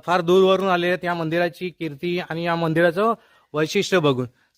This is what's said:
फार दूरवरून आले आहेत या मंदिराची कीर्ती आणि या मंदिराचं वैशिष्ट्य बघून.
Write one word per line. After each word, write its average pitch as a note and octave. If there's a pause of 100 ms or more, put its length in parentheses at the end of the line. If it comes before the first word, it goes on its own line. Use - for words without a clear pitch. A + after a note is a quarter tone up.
फार F3
दूरवरून F#3+
आले F3
आहेत F3+
या F3
मंदिराची E3+
कीर्ती E3
आणि E3+
या E3+
मंदिराचं E3+ (400)
वैशिष्ट्य F3
बघून. C3 (300)